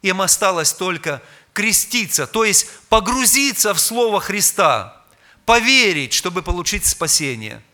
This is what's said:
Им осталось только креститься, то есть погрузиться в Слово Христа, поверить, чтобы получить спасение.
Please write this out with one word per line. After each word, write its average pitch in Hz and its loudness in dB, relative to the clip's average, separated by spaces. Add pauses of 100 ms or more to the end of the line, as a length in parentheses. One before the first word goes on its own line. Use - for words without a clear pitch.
Им 190 0
осталось 180 2
только 170 -4 (280)
креститься, 208 -2
то 220 0
есть 202 0 (200)
погрузиться 233 2
в 165 -4
Слово 226 0
Христа, 170 0 (420)
поверить, 226 2
чтобы 180 -4
получить 175 -4
спасение. 117 -2 (120)